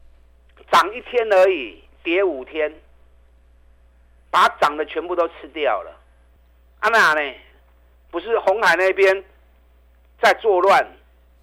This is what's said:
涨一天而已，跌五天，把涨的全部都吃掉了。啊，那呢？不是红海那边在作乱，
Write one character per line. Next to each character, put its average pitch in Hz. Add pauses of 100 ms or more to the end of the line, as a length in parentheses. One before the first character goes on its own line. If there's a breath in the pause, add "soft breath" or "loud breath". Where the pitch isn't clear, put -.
(720)
涨 202
一 247
天 226
而 190
已， 131 (200)
跌 170
五 143
天， 151 (1600)
把 180 (140)
涨 147
的 156
全 160
部 175
都 170
吃 165
掉 120
了。 82 (840)
啊， 214
那 185
呢？ 143 (760)
不 170
是 220
红 208
海 170
那 185
边 190 (960)
在 208
作 196
乱， 180 (560)